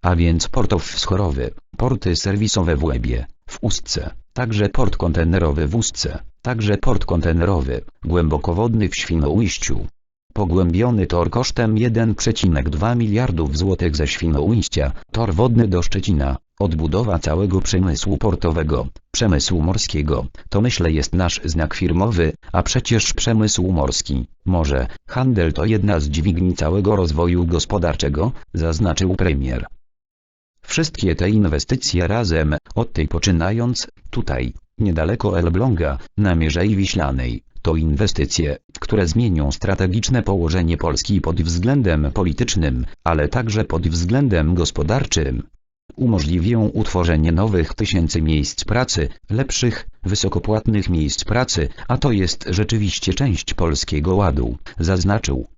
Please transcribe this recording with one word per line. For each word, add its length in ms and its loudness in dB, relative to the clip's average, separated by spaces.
A 140 2
więc 320 2
port 260 2
w 240 -4
Schorowy, 520 -2
porty 400 0
serwisowe 600 0
w 80 0
Łebie, 420 -2
w 120 -14
Ustce, 500 -2
także 360 0
port 280 4
kontenerowy 720 2
w 80 -2
Ustce, 440 -2
także 360 0
port 260 4
kontenerowy, 760 0
głębokowodny 840 0
w 80 -6
Świnoujściu. 920 0
Pogłębiony 760 2
tor 240 0
kosztem 480 0
jeden 360 2
przecinek 540 0
dwa 260 0
miliardów 640 0
złotych 380 0
ze 100 0
Świnoujścia, 880 0
tor 220 0
wodny 340 4
do 140 2
Szczecina, 540 0
odbudowa 600 0
całego 420 0
przemysłu 560 0
portowego, 680 0
przemysłu 520 0
morskiego, 640 -2
to 120 0
myślę 320 2
jest 200 0
nasz 320 0
znak 300 -2
firmowy, 580 0
a 100 0
przecież 500 0
przemysł 600 2
morski, 540 -2
morze, 420 0
handel 440 2
to 120 -2
jedna 360 2
z 80 -2
dźwigni 460 0
całego 420 2
rozwoju 500 2
gospodarczego, 840 -2
zaznaczył 600 0
premier. 520 -2
Wszystkie 520 -2
te 160 0
inwestycje 760 2
razem, 500 0
od 180 -2
tej 160 -2
poczynając, 800 0
tutaj, 420 -2
niedaleko 600 0
Elbląga, 600 0
na 180 2
Mierzei 420 2
Wiślanej, 640 -2
to 140 0
inwestycje, 800 0
które 260 2
zmienią 460 2
strategiczne 720 0
położenie 540 0
Polski 440 0
pod 220 -2
względem 720 2
politycznym, 720 0
ale 240 2
także 360 0
pod 240 -2
względem 680 2
gospodarczym. 880 0
Umożliwią 680 2
utworzenie 680 2
nowych 420 0
tysięcy 480 0
miejsc 420 0
pracy, 440 0
lepszych, 580 -2
wysokopłatnych 880 0
miejsc 340 0
pracy, 440 0
a 100 0
to 140 2
jest 380 0
rzeczywiście 640 0
część 400 -2
Polskiego 600 0
Ładu, 400 2
zaznaczył. 680 0